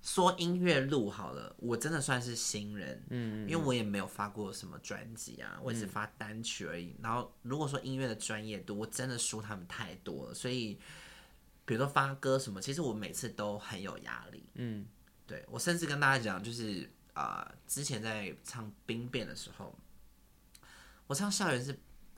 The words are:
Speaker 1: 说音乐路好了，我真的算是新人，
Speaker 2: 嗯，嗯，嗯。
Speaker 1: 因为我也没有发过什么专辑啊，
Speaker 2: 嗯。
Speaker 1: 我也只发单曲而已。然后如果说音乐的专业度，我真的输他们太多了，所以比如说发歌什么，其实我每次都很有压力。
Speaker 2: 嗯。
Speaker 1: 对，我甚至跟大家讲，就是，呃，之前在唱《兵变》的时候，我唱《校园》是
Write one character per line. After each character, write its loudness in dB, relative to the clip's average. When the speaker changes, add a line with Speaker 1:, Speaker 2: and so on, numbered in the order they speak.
Speaker 1:
说 8
音 4
乐 8
路 4
好 -6
了， -8
我 2
真 2
的 2
算 4
是 -2
新 -2
人， -6
Speaker 2:
嗯， 0
嗯， -2
嗯。 -2
Speaker 1:
因 4
为 4
我 6
也 6
没 2
有 0
发 -2
过 -4
什 -8
么 -10
专 -8
辑 -10
啊， -8
Speaker 2:
嗯。 -8
Speaker 1:
我 0
也 0
只 -2
发 -2
单 -6
曲 -4
而 -2
已。 -6
然 0
后 0
如 -2
果 2
说 0
音 -4
乐 2
的 0
专 -2
业 -4
度， -4
我 0
真 -2
的 -2
输 0
他 -4
们 -8
太 -6
多 -6
了， -10
所 -2
以 0
比 0
如 4
说 4
发 4
歌 4
什 0
么， -6
其 -2
实 0
我 2
每 -4
次 -4
都 -2
很 -6
有 -4
压 -8
力。 -14
Speaker 2:
嗯。 -2
Speaker 1:
对， -8
我 -6
甚 2
至 0
跟 0
大 8
家 2
讲， 0
就 -4
是， -4
呃， -2
之 -2
前 -2
在 -2
唱 -8
《兵 -2
变》 -2
的 -8
时 -10
候， -10
我 0
唱 2
《校 4
园》 2
是 -6